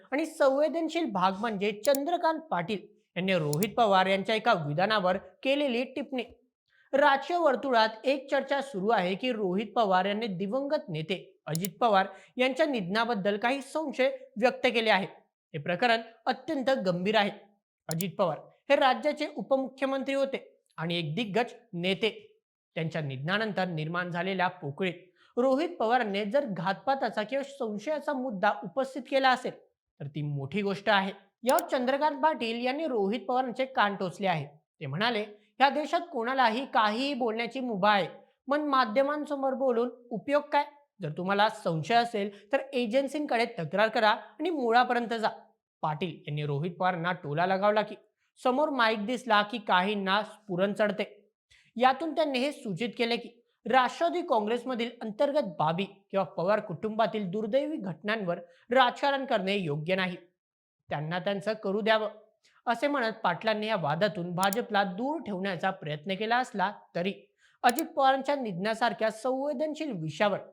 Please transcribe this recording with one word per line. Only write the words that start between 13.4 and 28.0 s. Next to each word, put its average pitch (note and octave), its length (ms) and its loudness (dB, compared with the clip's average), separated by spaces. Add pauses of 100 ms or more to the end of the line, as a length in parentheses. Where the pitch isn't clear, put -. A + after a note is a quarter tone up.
संशय C#4 500 -2 (260)
व्यक्त B3 300 2
केले A3+ 220 2
आहेत. G3 180 4 (460)
हे E3 40 -8
प्रकरण F#3 440 0 (240)
अत्यंत C4 440 -2
गंभीर F#3+ 460 0
आहे. G3+ 160 4 (560)
अजित F3+ 300 -4
पवार E3+ 200 2 (320)
हे C#4 60 6
राज्याचे D4 600 2
उपमुख्यमंत्री C4+ 800 -2
होते C4+ 420 -4 (200)
आणि E3+ 220 -2
एक D#3 160 -4
दिग्गज A3+ 380 -2 (200)
नेते. F#3 640 -2 (360)
त्यांच्या D#3+ 260 -4
निधनानंतर F#3 640 -2
निर्माण F3 460 -4
झालेल्या F3+ 360 0
पोकळीत F3 460 -4 (440)
रोहित C4+ 320 2
पवारांनी A3 560 0
जर C#4 220 0
घातपाताचा G#3 760 -2
किंवा C4 200 -4
संशयाचा C4+ 720 -6